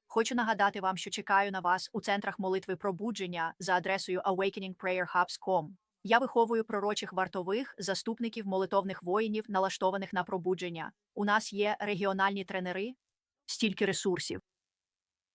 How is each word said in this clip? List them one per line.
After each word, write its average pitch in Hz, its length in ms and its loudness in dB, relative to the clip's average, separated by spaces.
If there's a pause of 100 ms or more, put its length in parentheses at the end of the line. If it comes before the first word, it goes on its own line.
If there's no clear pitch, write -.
Хочу 226 280 0
нагадати 208 460 2
вам, 185 160 0
що - 120 -8
чекаю 202 420 2
на 190 80 -4
вас 180 340 2
у 202 80 -2
центрах 202 380 0
молитви 190 360 0
пробудження 180 840 -4
за 185 140 0
адресою 185 480 0
awakening 190 540 -2
prayer 185 400 -2
hubs 180 320 2
com. 175 200 2 (360)
Я 220 160 6
виховую 233 440 4
пророчих 208 500 -2
вартових, 185 640 -2
заступників, 226 720 -4
молитовних 190 560 0
воїнів, 214 440 0
налаштованих 190 640 0
на 180 100 0
пробудження. 175 680 -4 (240)
У 202 100 -2
нас 208 280 2
є 208 260 0
регіональні 196 680 0
тренери, 190 480 -4 (520)
стільки - 400 0
ресурсів. 180 560 -2 (920)